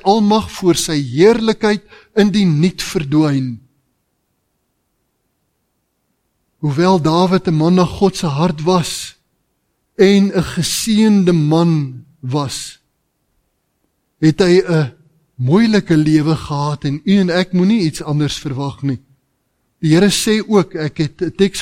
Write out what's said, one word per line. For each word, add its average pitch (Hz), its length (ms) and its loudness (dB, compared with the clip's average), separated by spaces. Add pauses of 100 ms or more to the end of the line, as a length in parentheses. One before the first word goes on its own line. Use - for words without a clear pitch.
almag, 208 480 2
voor 175 280 0
sy 160 200 -4
heerlikheid 208 840 0 (340)
in 202 160 4
die 202 120 2
niet 165 360 0
verdwyn. 139 760 -2 (3000)
Hoewel 170 340 2
Dawid 175 480 0
'n 170 80 0
man 160 240 2
na 180 60 4
God 190 320 -2
se 185 100 -6
hart 151 380 -4
was 175 500 -4 (800)
en 196 400 2
'n 185 80 0
geseënde 208 920 0
man 151 720 0 (160)
was, 135 600 -8 (1400)
het 156 220 2
hy 180 180 4
'n 160 340 0 (440)
moeilike 185 600 2
lewe 156 400 2
gehad 147 480 -6
en 147 200 -4
u 196 160 2
en 180 100 0
ek 180 220 -2
moenie 185 340 2
iets 156 160 -6
anders 147 360 -4
verwag 139 440 -8
nie. 135 160 -4 (840)
Die 156 80 2
Here 190 160 4
sê 214 320 0
ook, 202 400 0
ek 151 180 -6
het 156 240 -6
'n 165 140 -6
teks 196 260 0